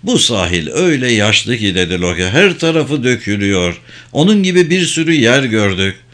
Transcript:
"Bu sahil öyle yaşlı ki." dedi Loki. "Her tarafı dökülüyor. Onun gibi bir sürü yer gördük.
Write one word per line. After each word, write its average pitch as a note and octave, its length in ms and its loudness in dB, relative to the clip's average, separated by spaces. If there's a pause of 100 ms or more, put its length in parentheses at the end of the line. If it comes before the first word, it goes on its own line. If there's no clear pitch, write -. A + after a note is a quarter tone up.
"Bu A#3 160 0
sahil F2 500 0
öyle C#3 440 0
yaşlı A2 440 0
ki." G#2 180 -2
dedi F2+ 260 -2
Loki. F2 240 -2
"Her D#3 340 0
tarafı D3+ 460 -2
dökülüyor. G2+ 760 -2 (320)
Onun G3 300 4
gibi F3+ 280 2
bir F3+ 160 0
sürü E3 280 0
yer C3 280 2
gördük. G2 540 -2 (180)